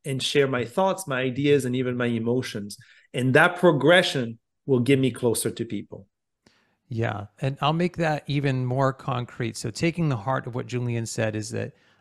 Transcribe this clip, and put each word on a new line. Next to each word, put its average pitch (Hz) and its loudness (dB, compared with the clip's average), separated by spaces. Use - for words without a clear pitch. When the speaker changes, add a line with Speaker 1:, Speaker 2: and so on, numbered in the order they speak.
Speaker 1:
and 135 -4
share 139 2
my 123 -2
thoughts, 185 -2
my 131 -2
ideas, 135 2
and 123 -2
even 123 -2
my 123 0
emotions. 117 -2
And 127 0
that 170 6
progression 147 4
will 131 4
get 131 4
me 131 2
closer 117 0
to 113 -6
people. 101 -12
Speaker 2:
Yeah. 113 -4
And 135 -2
I'll 143 0
make 175 -2
that 156 -2
even 139 0
more 131 2
concrete. 120 -6
So 117 -6
taking 165 0
the 131 0
heart 131 -4
of 120 -10
what 120 -6
Julian 120 -4
said 110 -2
is 107 -6
that 110 -6